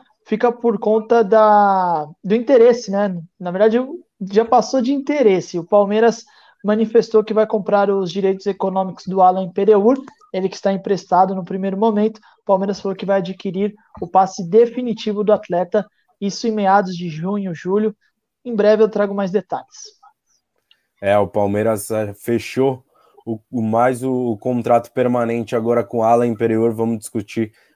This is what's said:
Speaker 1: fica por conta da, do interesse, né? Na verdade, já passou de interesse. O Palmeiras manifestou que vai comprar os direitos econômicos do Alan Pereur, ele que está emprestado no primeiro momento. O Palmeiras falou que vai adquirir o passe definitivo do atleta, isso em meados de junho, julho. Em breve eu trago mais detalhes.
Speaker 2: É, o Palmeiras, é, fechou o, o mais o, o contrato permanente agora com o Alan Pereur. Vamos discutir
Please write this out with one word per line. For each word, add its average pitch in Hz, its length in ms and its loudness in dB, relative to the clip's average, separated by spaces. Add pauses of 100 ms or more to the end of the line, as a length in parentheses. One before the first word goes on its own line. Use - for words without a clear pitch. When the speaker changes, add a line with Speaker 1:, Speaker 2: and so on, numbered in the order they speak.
(260)
Speaker 1:
fica 233 260 0
por 233 260 -2
conta 220 460 2
da, 196 840 4 (160)
do 196 120 0
interesse, 240 560 4
né? 196 260 -2 (220)
Na 180 100 -8
verdade, 214 300 2 (520)
já 214 140 2
passou 240 340 0
de 247 140 0
interesse. 269 640 0
O 165 60 -6
Palmeiras 208 600 2 (400)
manifestou 220 600 2
que 214 100 -6
vai 214 140 2
comprar 202 420 0
os 196 220 -2
direitos 190 340 -2
econômicos 190 600 -4
do 185 160 0
Alan 185 260 2
Pereur, 208 480 4 (340)
ele 190 160 -4
que 185 80 -14
está - 160 -2
emprestado 190 640 0
no 185 100 -6
primeiro 190 320 -6
momento. 214 440 0 (220)
O - 40 -20
Palmeiras 196 340 0
falou 196 160 -6
que 190 120 -10
vai 196 100 2
adquirir 190 560 -6 (260)
o 180 80 -8
passe 185 400 0
definitivo 226 760 0
do 202 100 2
atleta, 196 540 -2 (340)
isso 196 260 -6
em 226 40 -2
meados 196 440 2
de 175 140 -8
junho, 180 460 -6
julho. 208 400 -2 (500)
Em 240 100 -8
breve 214 280 2
eu 214 60 4
trago 202 260 -4
mais 196 160 -4
detalhes. - 540 -8 (1160)
Speaker 2:
É, 101 160 2
o 101 100 2
Palmeiras, 104 640 -2
é, 107 240 -4
fechou 127 720 -2 (420)
o, 113 140 -8 (100)
o 120 140 -4
mais 117 400 0
o, 131 100 -2
o 123 240 -4
contrato 117 540 0
permanente 120 640 -2
agora 117 280 0
com 117 160 -6
o 113 40 0
Alan 117 320 2
Pereur. 113 360 0
Vamos 113 280 -4
discutir 107 520 -8 (240)